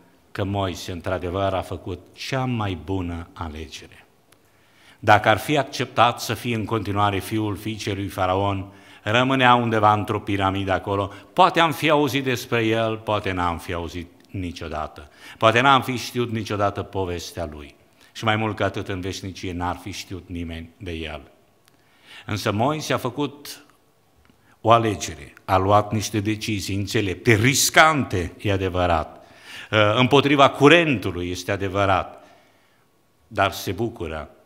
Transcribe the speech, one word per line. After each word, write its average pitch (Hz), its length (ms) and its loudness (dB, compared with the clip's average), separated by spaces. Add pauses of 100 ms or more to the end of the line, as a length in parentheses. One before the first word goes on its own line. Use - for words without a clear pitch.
(320)
că 104 120 -4
Moise, 98 480 -4
într-adevăr, 92 600 -4
a 92 80 -2
făcut 87 380 -10 (140)
cea - 320 -6
mai 107 400 -4
bună 85 480 -6
alegere. 78 760 -14 (920)
Dacă 107 300 6
ar 107 100 4
fi 147 200 0
acceptat 120 640 0
să - 140 -4
fie 120 200 -4
în 110 100 -4
continuare 101 540 -2
fiul 107 380 -4
fiicei 107 380 -6
lui 98 140 -6
Faraon, 95 640 -2 (300)
rămânea 127 520 4
undeva 110 380 4
într-o 104 280 0
piramidă 95 520 -2
acolo. 98 400 -2 (200)
Poate 180 280 4
am 160 120 4
fi 147 180 -2
auzit 139 340 2
despre 117 400 -2
el, 113 320 0
poate 104 360 -4
n-am 87 260 -2
fi - 140 -10
auzit 85 360 -8 (220)
niciodată. 78 800 -10 (280)
Poate 110 220 6
n-am 135 220 6
fi 127 140 -6
știut 117 340 -4
niciodată 101 520 -2
povestea 87 680 -6
lui. 73 220 -18 (380)
Și - 120 -12
mai 107 120 2
mult 107 200 -2
ca 104 80 -2
atât, 98 240 -4
în 95 120 -6
veșnicie 95 520 -10
n-ar 87 240 -4
fi - 140 -14
știut 90 380 -14
nimeni 82 480 -10
de - 160 -10
el. 78 280 -10 (1040)
Însă 107 260 -2
Moise 147 400 -2
a 123 60 0
făcut - 680 -8 (1000)
o 107 60 4
alegere, 98 640 2 (120)
a 95 120 2
luat 101 360 4
niște 107 280 -2
decizii 107 560 -4
înțelepte, 101 580 2
riscante, 123 1040 2
e 104 140 -2
adevărat, 87 720 0 (680)
împotriva 135 560 6
curentului, 123 800 4
este 90 220 -4
adevărat, 95 720 0 (1000)
dar 98 260 0
se - 200 -8
bucură 82 580 -6 (160)